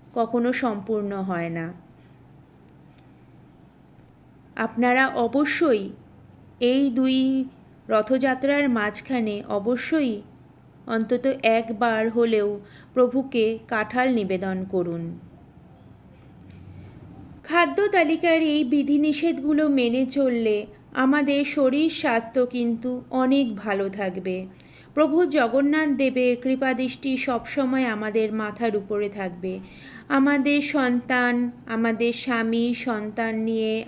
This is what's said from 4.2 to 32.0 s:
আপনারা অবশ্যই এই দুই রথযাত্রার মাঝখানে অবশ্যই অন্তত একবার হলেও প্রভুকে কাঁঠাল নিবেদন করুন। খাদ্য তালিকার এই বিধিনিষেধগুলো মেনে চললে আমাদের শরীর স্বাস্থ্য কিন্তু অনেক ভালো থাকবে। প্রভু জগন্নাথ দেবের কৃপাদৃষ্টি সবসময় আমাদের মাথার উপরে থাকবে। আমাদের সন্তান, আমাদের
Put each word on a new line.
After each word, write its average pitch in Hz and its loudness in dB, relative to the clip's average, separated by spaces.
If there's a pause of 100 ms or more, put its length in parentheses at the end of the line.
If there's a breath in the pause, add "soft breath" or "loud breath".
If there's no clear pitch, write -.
আপনারা 247 2 (140)
অবশ্যই 254 2 (800)
এই 254 4
দুই 262 2 (680)
রথযাত্রার 262 2
মাঝখানে 214 -2 (140)
অবশ্যই 240 0 (760)
অন্তত 226 -2 (280)
একবার 226 0
হলেও 220 2 (440 loud breath)
প্রভুকে 254 2 (240)
কাঁঠাল 240 0
নিবেদন 190 0 (140)
করুন। 175 -2 (2500 loud breath)
খাদ্য 330 2 (140)
তালিকার 330 4
এই 302 2
বিধিনিষেধগুলো 294 2
মেনে 254 2
চললে 233 2 (380 loud breath)
আমাদের 285 2
শরীর 285 2
স্বাস্থ্য 233 0
কিন্তু 240 -4 (200)
অনেক 262 2 (100)
ভালো 196 -2
থাকবে। 190 -6 (580 loud breath)
প্রভু 302 4
জগন্নাথ 285 2
দেবের 254 2
কৃপাদৃষ্টি 262 -2
সবসময় 262 -2
আমাদের 214 -2
মাথার 220 -2
উপরে 202 -2
থাকবে। 185 -6 (560 loud breath)
আমাদের 285 4
সন্তান, 247 0 (320)
আমাদের 226 0